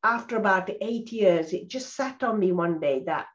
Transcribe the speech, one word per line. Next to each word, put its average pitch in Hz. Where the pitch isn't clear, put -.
after 233
about 196
eight 226
years, 180
it -
just -
sat 262
on 233
me 185
one 170
day 139
that 156